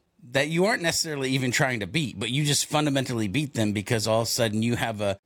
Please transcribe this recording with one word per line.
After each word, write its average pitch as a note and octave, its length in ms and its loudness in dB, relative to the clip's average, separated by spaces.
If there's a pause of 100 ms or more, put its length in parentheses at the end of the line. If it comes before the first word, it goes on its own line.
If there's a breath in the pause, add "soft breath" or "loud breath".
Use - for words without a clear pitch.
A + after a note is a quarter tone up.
(320)
that C#3 180 2
you E3 160 2
aren't A3+ 160 0
necessarily D3+ 500 -2
even C3 200 2
trying B2+ 280 2
to G2 80 -4
beat, A#2 320 -2
but A2 100 -2
you C3+ 140 0
just C#3+ 220 2
fundamentally C3+ 640 0
beat C#3+ 240 -2
them G#2+ 180 2
because G#2+ 360 0
all A2+ 140 4
of A2+ 60 -2
a - 20 -4
sudden A2 320 0
you A#2 140 0
have A#2 240 -2
a G2+ 260 -2